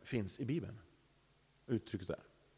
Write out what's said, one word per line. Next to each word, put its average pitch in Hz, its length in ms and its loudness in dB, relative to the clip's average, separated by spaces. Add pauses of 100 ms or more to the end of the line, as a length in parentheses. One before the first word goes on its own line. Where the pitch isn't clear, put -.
finns 107 380 0
i 139 60 0
Bibeln. 113 360 0 (840)
Uttryckt 104 400 2
där. - 160 -2 (340)